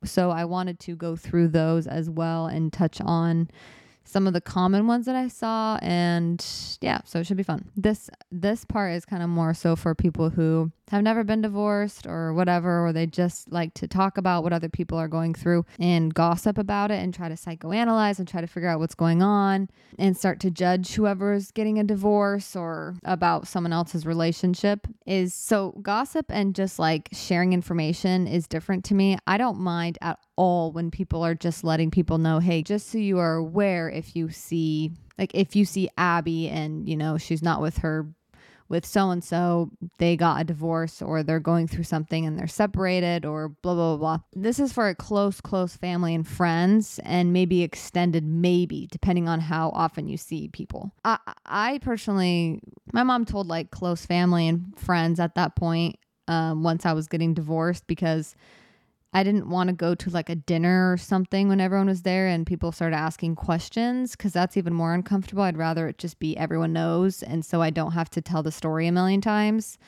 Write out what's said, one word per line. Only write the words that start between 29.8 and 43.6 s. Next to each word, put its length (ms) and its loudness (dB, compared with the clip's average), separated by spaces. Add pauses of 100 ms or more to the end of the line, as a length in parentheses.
at 160 -4 (200)
all 340 2
when 180 -4
people 340 -4
are 120 2
just 280 -4
letting 280 2
people 260 2
know, 220 4
Hey, 240 2
just 260 -4
so 80 -4
you 220 2
are 160 2
aware, 540 0
if 260 -10
you 140 -2
see, 640 -2 (260)
like, 160 -4
if 200 2
you 100 6
see 220 -2 (120)
Abby 500 0
and, 400 -6
you 80 -2
know, 220 -2
she's 240 -4
not 180 2
with 180 -2
her 280 -2 (600)
with 160 -2
so-and-so, 880 0 (260)
they 180 4
got 240 2
a 40 0
divorce 580 -4
or 220 -2
they're 160 0
going 280 2
through 160 -4
something 420 -2
and 120 -4
they're 100 -4
separated 800 0
or 240 -4
blah, 240 -4